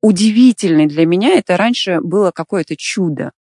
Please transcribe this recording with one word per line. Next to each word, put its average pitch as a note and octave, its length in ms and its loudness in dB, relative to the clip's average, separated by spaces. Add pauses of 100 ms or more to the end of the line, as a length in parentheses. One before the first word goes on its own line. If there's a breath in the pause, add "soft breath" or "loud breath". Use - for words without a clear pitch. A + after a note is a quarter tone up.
удивительный G#3 840 2
для D3+ 200 0
меня. G3 320 0
Это - 200 -2
раньше G3 440 -2
было F#3 300 -2
какое-то E3 440 -6
чудо. D3 560 -6 (100)